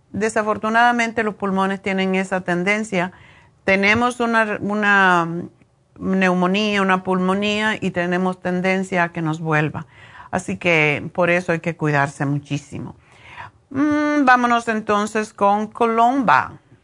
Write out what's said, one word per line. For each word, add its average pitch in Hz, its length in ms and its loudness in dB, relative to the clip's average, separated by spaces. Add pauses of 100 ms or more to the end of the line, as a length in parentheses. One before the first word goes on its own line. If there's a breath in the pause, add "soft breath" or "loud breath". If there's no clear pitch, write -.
(120)
desafortunadamente 226 1120 0
los 208 120 -4
pulmones 190 460 -2
tienen 190 340 -2
esa 190 260 -2
tendencia. 185 680 -2 (520 soft breath)
Tenemos 214 560 2
una, 226 400 0
una 196 680 2 (720)
neumonía, 190 840 0
una 190 220 0
pulmonía 202 760 0
y 185 120 -4
tenemos 180 500 -2
tendencia 185 640 -2
a 170 60 -10
que 170 100 -6
nos 160 180 -4
vuelva. 156 460 -2 (460 loud breath)
Así 185 260 -6
que 151 560 2
por 175 160 0
eso 175 220 0
hay 165 80 0
que 160 180 -6
cuidarse 147 480 0
muchísimo. - 680 -6 (760 loud breath)
Mm, 294 560 0
vámonos 240 420 2
entonces 214 640 -2
con 208 340 2
Colomba. 226 840 2 (300)